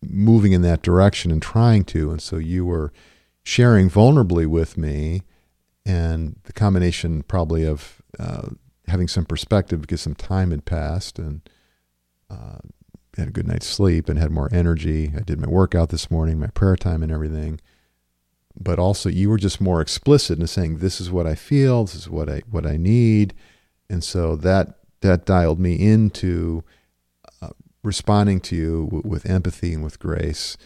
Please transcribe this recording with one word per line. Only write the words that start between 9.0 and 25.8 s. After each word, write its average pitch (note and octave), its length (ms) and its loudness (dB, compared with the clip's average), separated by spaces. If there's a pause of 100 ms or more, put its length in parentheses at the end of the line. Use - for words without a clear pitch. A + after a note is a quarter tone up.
some F2 180 -4
perspective F2+ 560 -2
because D#2+ 200 -6
some D2 140 -8
time F#2+ 360 -2
had D2+ 140 -6
passed, D#2+ 540 -6
and, D#2 220 -10 (880)
uh, - 280 -18 (600)
had - 120 -4
a - 20 -10
good - 160 -4
night's E2 180 -2
sleep F2 440 2
and D2 100 0
had D#2 100 2
more D2 220 -2
energy. D#2+ 680 0
I G2 40 -6
did E2 200 -6
my - 60 -6
workout F2 420 2
this - 220 -6
morning, D#2+ 280 0
my D2+ 80 -4
prayer F#2+ 280 2
time E2 260 -2
and D#2+ 100 -4
everything. D#2 480 -6 (1000)
But F#2 200 -2
also G2 300 0
you G2 200 0
were A2 80 2
just F#2+ 240 -2
more F2+ 200 2
explicit F2+ 580 0
in E2+ 80 -2
saying, D#2+ 300 -4
"This F#2 240 -4
is F2+ 100 -10
what F2 160 -2
I D#2 80 -2
feel, C3 500 2
this F#2 100 -10
is E2+ 140 -16
what D#2 200 -6
I, C#2+ 200 -6
what E2 160 -4
I D2+ 120 -2
need." G#2 560 2 (560)
And F2+ 140 -4
so E2 320 -2
that, F2+ 440 0 (220)
that F#2 240 2
dialed F2 340 2
me F2+ 160 0
into, F2+ 880 2 (800)